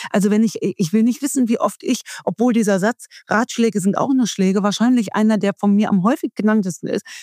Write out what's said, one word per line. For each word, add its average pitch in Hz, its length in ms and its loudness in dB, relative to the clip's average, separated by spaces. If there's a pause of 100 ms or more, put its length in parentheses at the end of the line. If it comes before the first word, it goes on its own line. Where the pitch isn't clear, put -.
(100)
Also 202 200 2
wenn 214 120 2
ich, 220 180 -2
ich 175 320 -4
will 220 120 4
nicht 233 180 0
wissen, 269 260 -2
wie 240 100 0
oft - 260 -4
ich, - 180 -4 (220)
obwohl 233 280 0
dieser 202 280 2
Satz, 214 260 -2 (220)
„Ratschläge 226 520 0
sind 190 160 0
auch 269 160 0
nur 254 140 2
Schläge“, 190 360 0
wahrscheinlich 214 520 0
einer, 214 240 2
der 196 200 -2
von 202 160 2
mir 208 140 2
am 185 140 2
häufig 254 320 0
genanntesten 202 540 -2
ist, - 180 -4 (160)